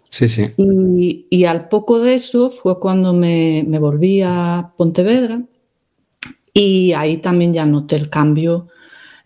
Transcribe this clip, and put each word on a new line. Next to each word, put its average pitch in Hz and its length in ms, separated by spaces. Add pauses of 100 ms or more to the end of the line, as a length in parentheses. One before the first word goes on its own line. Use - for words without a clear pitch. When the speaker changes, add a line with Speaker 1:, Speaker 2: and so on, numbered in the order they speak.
Speaker 1:
Sí, 120 200
sí. 110 260
Speaker 2:
Y, 185 760
y 180 160
al 165 220
poco 214 320
de 247 160
eso 247 340
fue 185 300
cuando 185 320
me, 165 560
me 156 120
volví 160 420
a 175 560
Pontevedra 220 640 (1120)
y 190 400
ahí 156 240
también 175 360
ya 160 120
noté 147 320
el 151 120
cambio. 160 580 (580)